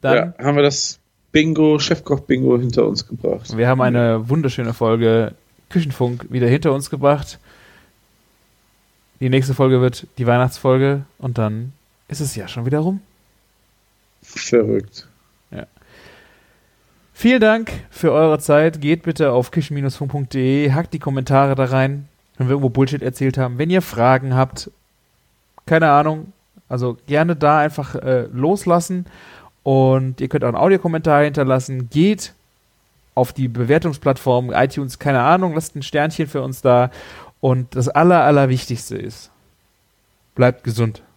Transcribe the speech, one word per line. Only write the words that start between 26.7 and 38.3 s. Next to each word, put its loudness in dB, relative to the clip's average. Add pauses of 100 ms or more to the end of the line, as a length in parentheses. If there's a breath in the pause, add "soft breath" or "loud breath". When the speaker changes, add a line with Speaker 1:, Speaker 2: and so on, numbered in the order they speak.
Speaker 1:
gerne 0
da 4
einfach, -4
äh, 0 (100)
loslassen. 0 (560 loud breath)
Und 2
ihr -4
könnt -2
auch 0
einen -2
Audiokommentar 2
hinterlassen. -2
Geht 0 (800)
auf 0
die -4
Bewertungsplattform, -2
iTunes, -2
keine 0
Ahnung, 2
lasst -6
ein -10
Sternchen -2
für -6
uns -10
da. 4 (500 loud breath)
Und 0
das 0
Aller-, 4
Allerwichtigste 0